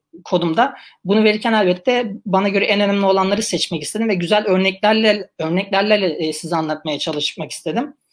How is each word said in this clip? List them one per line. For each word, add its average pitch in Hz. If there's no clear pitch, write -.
kodumda. 175
Bunu 214
verirken 214
elbette 214
bana 190
göre 196
en 202
önemli 202
olanları 190
seçmek 170
istedim 220
ve 202
güzel 190
örneklerle, 208
örneklerle, 196
e, 156
size 165
anlatmaya 156
çalışmak 151
istedim. 247